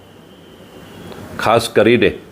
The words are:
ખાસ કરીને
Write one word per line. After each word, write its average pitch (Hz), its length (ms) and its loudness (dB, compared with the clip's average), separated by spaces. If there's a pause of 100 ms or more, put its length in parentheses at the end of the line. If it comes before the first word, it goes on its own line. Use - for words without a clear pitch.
(1400)
ખાસ 117 300 0
કરીને 107 480 2 (140)